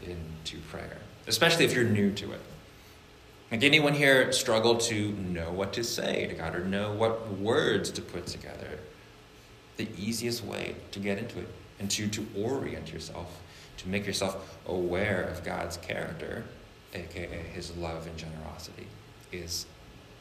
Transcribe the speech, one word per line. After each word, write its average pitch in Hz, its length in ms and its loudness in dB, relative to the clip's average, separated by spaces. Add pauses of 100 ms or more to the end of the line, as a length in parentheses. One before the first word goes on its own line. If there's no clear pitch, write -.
into 80 560 -8 (120)
prayer, 78 280 -10 (280)
especially 165 380 6
if 117 100 4
you're 123 100 6
new 101 280 4
to - 200 -6
it. 58 80 -8 (1080)
Like, 117 140 0
anyone 143 300 8
here 135 380 8
struggle 117 460 6
to 104 340 2
know 87 400 -4
what 95 220 -2
to - 100 -2
say - 420 0
to - 80 -4
God 82 200 -4
or 87 100 -2
know 101 280 0
what 110 400 2
words 110 600 4
to 95 100 -6
put 90 240 -8
together? - 520 -10 (1000)
The 104 120 -2 (100)
easiest 113 460 -2
way 98 300 -4 (160)
to - 80 -10
get 98 200 0
into - 220 -6
it 87 80 -8 (300)
and 98 120 -2
to, 104 180 0
to 107 180 -2 (100)
orient 80 560 -2
yourself, 82 480 -10 (380)
to 92 100 -8
make 101 180 0
yourself - 600 -2
aware 90 560 2
of 85 200 -4
God's 90 360 -4
character, - 680 -6 (500)
A 92 60 -6
K 85 240 -8
A 82 300 -8
his 85 220 -8
love 82 300 -6
and 82 100 -10
generosity, 80 720 -12 (460)
is 85 340 -6 (540)